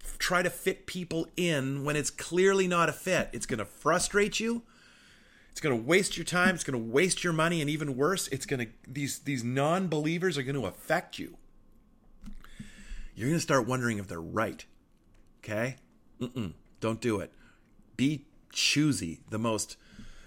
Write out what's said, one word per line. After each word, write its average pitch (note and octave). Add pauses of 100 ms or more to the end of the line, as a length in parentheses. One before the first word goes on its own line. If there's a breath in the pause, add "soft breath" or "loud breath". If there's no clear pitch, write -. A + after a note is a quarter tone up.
(180)
try F3+
to F3
fit -
people E3
in C#3
when D3
it's D3
clearly F#3+
not E3+
a D3
fit. F3
It's A#2+
gonna A2
frustrate F3+
you. A#3 (880 soft breath)
It's -
gonna C#3
waste D#3+
your E3
time. F3+
It's -
gonna C3+
waste C3
your E3+
money. D#3+
And D3
even D3
worse, E3
it's -
gonna, B2 (200)
these, C3
these C3
non-believers D#3+
are C#3
gonna C3
affect -
you. - (1800 loud breath)
You're A#2
gonna E3
start C3
wondering A#2+
if F#2+
they're E2+
right. F#2 (800)
Okay? A2+ (440)
Mm-mm. A#2 (260)
Don't A2+
do G#2+
it. - (640 soft breath)
Be C#3 (260)
choosy. G2 (100)
The A2
most A2+ (500 loud breath)